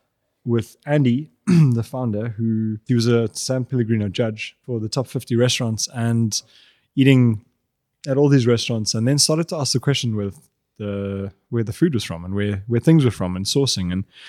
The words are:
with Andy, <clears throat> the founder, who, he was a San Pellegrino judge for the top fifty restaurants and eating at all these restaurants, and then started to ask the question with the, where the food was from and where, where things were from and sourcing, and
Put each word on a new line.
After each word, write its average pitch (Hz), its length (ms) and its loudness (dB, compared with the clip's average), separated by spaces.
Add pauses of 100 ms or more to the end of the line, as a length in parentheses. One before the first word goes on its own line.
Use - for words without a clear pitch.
(440)
with 117 400 -2
Andy, 143 540 2
<clears throat> - 80 -20
the 143 360 4
founder, 117 480 -4
who, 110 560 -2
he 127 80 2
was 117 120 2
a 117 280 2
San 127 300 -4
Pellegrino 110 440 0
judge 110 540 -6
for 123 160 -6
the 107 120 -6
top 127 160 -2
fifty 120 300 -4
restaurants 117 580 0
and 117 480 0 (520)
eating 127 480 4 (640)
at 135 120 0
all 143 100 4
these 135 180 4
restaurants, 113 480 0
and 113 140 -2
then 143 100 2
started 160 300 0
to 180 80 -8
ask 139 160 -4
the 127 80 0
question 123 340 -2
with 101 360 -6 (260)
the, 98 560 -6 (160)
where 117 160 -2
the 104 80 -4
food 160 220 0
was 107 100 -4
from 85 220 -10
and 95 80 -6
where, 101 320 -2
where 117 140 0
things 165 260 6
were 113 40 2
from 90 260 -4
and 95 100 -6
sourcing, 98 440 -2
and 92 140 -2 (240)